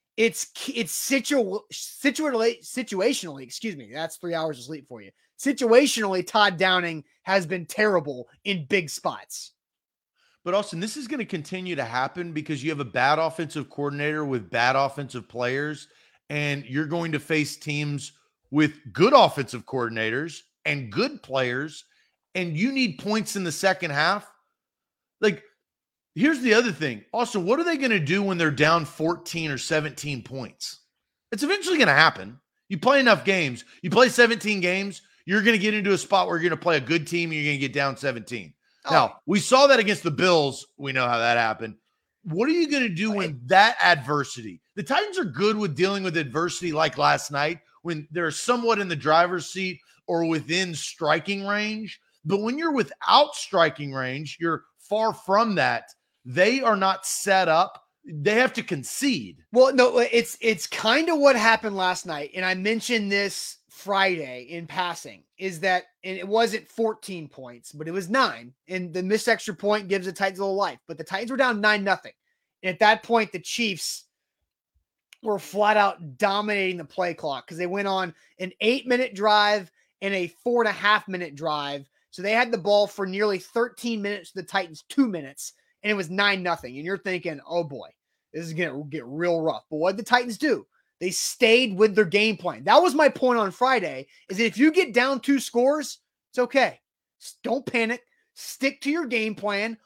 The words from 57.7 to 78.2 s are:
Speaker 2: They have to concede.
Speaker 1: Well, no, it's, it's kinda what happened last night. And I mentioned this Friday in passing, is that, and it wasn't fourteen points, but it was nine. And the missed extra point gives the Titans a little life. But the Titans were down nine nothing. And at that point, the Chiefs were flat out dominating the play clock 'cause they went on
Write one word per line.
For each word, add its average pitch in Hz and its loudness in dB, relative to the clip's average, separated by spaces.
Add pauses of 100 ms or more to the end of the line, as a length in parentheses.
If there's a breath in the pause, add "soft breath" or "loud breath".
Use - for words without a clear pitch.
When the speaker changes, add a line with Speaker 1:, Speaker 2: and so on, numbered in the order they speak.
Speaker 2:
They 160 0
have 247 4
to 220 -6
concede. 147 -4 (140)
Speaker 1:
Well, 262 6
no, 247 6
it's, 233 2
it's 226 -2
kinda 320 2
what 277 6
happened 220 2
last 180 -2
night. 147 -8
And 185 -6
I 185 0
mentioned 214 -2
this 202 -4 (100)
Friday 165 -2
in 170 -12
passing, 151 -8 (160)
is 180 -8
that, 180 0 (200)
and 185 -8
it 180 -10
wasn't 214 0
fourteen 214 -6
points, 120 -20
but 156 -12
it 165 -8
was 185 -6
nine. 143 0 (160)
And 180 -6
the 180 -4
missed 208 0
extra 214 0
point 208 -2
gives 190 0
the 190 -8
Titans 196 -4
a 196 -4
little 196 -2
life. 180 -2
But 165 -12
the 160 -10
Titans 208 -6
were 269 -6
down 240 2
nine 208 2
nothing. 185 -2 (500)
And 185 -4
at 175 -2
that 220 6
point, 226 0
the 185 -8
Chiefs - -6 (1160)
were 208 -2
flat 208 2
out 175 0
dominating 202 0
the 160 -12
play 175 -4
clock 139 -8
'cause 160 -14
they 175 -2
went 196 -2
on 185 -2 (240 soft breath)